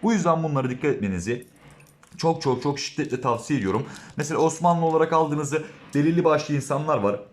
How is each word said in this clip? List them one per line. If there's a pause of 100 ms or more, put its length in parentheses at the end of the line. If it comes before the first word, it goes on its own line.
Bu
yüzden
bunlara
dikkat
etmenizi (680)
çok
çok
çok
şiddetle
tavsiye
ediyorum. (300)
Mesela
Osmanlı
olarak
aldığınızı (320)
belirli
başlı
insanlar
var. (120)